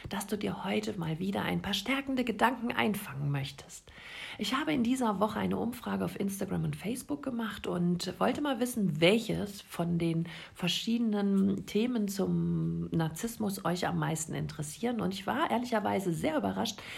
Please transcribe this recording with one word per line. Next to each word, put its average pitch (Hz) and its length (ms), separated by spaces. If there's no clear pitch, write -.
dass 202 180
du 214 100
dir 196 280
heute 208 340
mal 160 220
wieder 196 220
ein 175 200
paar 190 120
stärkende 262 500
Gedanken 233 480
einfangen 147 580
möchtest. - 580
Ich 220 180
habe 302 180
in 269 100
dieser 233 380
Woche 202 180
eine 190 200
Umfrage 202 460
auf 175 140
Instagram 190 460
und 151 100
Facebook 254 480
gemacht 233 460
und 175 500
wollte 240 220
mal 285 180
wissen, 202 420
welches 196 600
von 170 380
den 165 280
verschiedenen 202 1120
Themen 226 420
zum 170 840
Narzissmus 190 760
euch 175 220
am 165 140
meisten 156 340
interessieren. 156 680
Und 190 140
ich - 140
war 240 240
ehrlicherweise 208 600
sehr 240 240
überrascht, 196 440